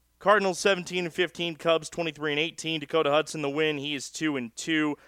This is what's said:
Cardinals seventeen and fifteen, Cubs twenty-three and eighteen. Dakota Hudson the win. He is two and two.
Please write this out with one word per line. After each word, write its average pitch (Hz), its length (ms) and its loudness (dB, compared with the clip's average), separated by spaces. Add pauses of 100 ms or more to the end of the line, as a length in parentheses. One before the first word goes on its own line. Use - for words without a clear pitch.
(180)
Cardinals 196 420 4
seventeen 180 460 2
and 165 80 -6
fifteen, 170 420 -2
Cubs 165 340 0
twenty-three 151 420 -4
and 143 80 0
eighteen. 160 400 -4
Dakota 147 320 2
Hudson 156 320 0
the 139 60 0
win. 151 280 0
He 143 160 -6
is 135 160 -8
two 156 260 -2
and 123 220 -6
two. 151 400 -2 (100)